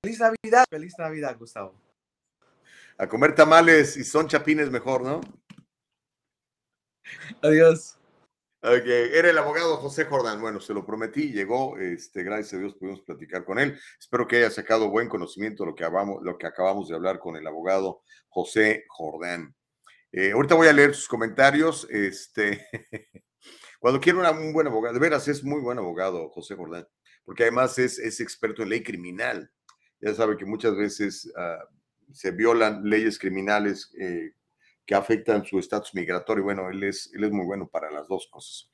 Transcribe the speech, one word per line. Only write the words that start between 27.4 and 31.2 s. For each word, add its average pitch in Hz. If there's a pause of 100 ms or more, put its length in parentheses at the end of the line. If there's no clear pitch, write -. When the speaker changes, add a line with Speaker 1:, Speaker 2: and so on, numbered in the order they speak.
Speaker 2:
además 123
es, 127
es 113
experto 110
en 98
ley 113
criminal. 95 (480)
Ya 104
sabe 107
que 101
muchas 107
veces, 101